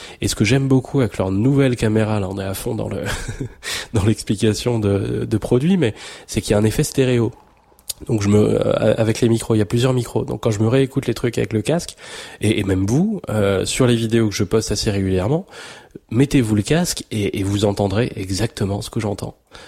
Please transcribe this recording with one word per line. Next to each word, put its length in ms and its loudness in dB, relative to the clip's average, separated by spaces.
Et 60 0
ce 60 -4
que 120 2
j'aime 200 2
beaucoup 340 2
avec 180 0
leur 120 0
nouvelle 460 2
caméra, 440 2
là, 100 -2
on 80 -6
est 60 -4
à 100 -6
fond 200 -6
dans 140 -4
le, 160 -6
<laughs> 880 -8
dans 100 2
l'explication 720 0
de, 460 0
de 140 0
produits, 380 2
mais 180 2
c'est 140 -4
qu'il 120 -2
y 20 4
a 40 4
un 60 4
effet 200 2
stéréo. 480 0
Donc 160 0
je 60 0
me, 100 6
euh, 580 2
avec 240 0
les 80 4
micros, 260 2
il 40 4
y 40 4
a 40 -2
plusieurs 260 2
micros. 320 -2
Donc 180 -6
quand 100 2
je 80 -2
me 80 4
réécoute 380 0
les 80 0
trucs 220 -4
avec 160 -2
le 80 0
casque, 360 -2
et, 200 0
et 40 -2
même 220 0
vous, 420 0
euh, 380 0
sur 220 2
les 80 4
vidéos 320 2
que 60 -4
je 100 0
poste 280 0
assez 180 -2
régulièrement, 560 0
mettez-vous 440 2
le 80 2
casque 480 -2
et, 300 -2
et 20 -2
vous 220 0
entendrez 520 0
exactement 640 -4
ce 100 -10
que 100 -6
j'entends. 340 -6